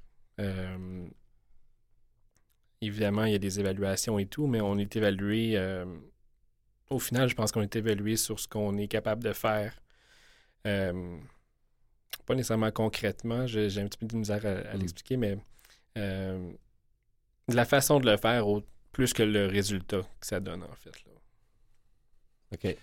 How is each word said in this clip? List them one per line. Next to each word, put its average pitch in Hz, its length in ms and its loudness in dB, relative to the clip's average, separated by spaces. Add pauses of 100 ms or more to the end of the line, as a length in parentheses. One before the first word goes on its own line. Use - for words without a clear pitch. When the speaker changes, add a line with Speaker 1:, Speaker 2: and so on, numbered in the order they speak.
(400)
Speaker 1:
Euh, 92 640 -6 (1800)
évidemment, 104 440 2
il 107 80 4
y - 20 4
a 101 40 2
des 98 200 -2
évaluations 98 600 0
et 98 60 0
tout, 147 220 -2
mais 117 140 2
on 101 160 2
est 101 180 -2
évalué, 107 600 2
euh, 92 300 -2 (1040)
au 131 100 -2
final, 123 300 2
je - 60 -2
pense 107 160 0
qu'on 113 100 0
est 104 140 -2
évalué 107 400 2
sur 110 240 -2
ce - 80 -6
qu'on 104 300 -2
est 104 100 -2
capable 107 360 0
de 107 100 0
faire. 107 480 0 (840)
Euh, 90 520 0 (1080)
pas 127 100 0
nécessairement 110 360 2
concrètement, 113 760 -2
j'ai, 107 220 0
j'ai 98 120 -2
un 101 60 -2
petit 101 100 -8
peu - 100 -8
de 113 80 -6
misère 104 300 0
à, 98 260 -2
à 107 40 -6
Speaker 2:
Mm. 98 40 -4
Speaker 1:
l'expliquer, 92 380 -4
mais, 101 200 0 (600)
euh, 95 540 -4 (960)
de 117 60 0
la 120 100 4
façon 143 340 6
de 123 100 4
le 104 80 8
faire 113 300 2
au, 104 160 2 (300)
plus 127 200 2
que 117 100 4
le 104 240 4
résultat 98 540 0 (180)
que - 80 -12
ça 95 120 -2
donne, 90 240 -8
en - 120 -14
fait, - 160 -20 (140)
là. - 60 -20 (1400)
Speaker 2:
Ok. 92 100 -12
Speaker 1:
Je - 40 0
sais 92 160 -2